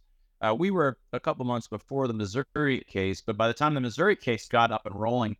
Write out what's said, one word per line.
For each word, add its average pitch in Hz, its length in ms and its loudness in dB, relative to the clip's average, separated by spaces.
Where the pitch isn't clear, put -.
Uh, 110 180 2
we 185 140 0
were 151 260 0
a 127 80 -4
couple 156 240 -4
months 120 240 -2
before 131 400 -4
the 117 60 -2
Missouri 117 760 -2
case, 95 320 -2
but 107 160 -4
by 113 140 2
the 117 40 -2
time 151 200 2
the 139 80 0
Missouri 139 340 0
case - 320 -4
got 117 240 4
up 110 140 -4
and - 100 -8
rolling, 110 440 0